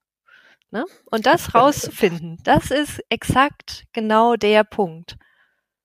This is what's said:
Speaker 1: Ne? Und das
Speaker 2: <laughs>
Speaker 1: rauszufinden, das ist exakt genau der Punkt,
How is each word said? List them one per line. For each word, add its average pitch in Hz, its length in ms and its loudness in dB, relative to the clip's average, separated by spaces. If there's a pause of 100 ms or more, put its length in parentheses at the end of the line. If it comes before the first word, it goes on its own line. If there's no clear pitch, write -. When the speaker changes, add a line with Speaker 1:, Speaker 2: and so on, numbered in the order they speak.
(720)
Speaker 1:
Ne? 220 140 -6 (220)
Und 220 200 -4
das - 280 2
Speaker 2:
<laughs> - 0 -
Speaker 1:
rauszufinden, 170 880 0
das 294 260 2
ist 285 380 -4
exakt - 840 -2
genau 226 440 2
der 214 280 2
Punkt, 170 520 -6 (680)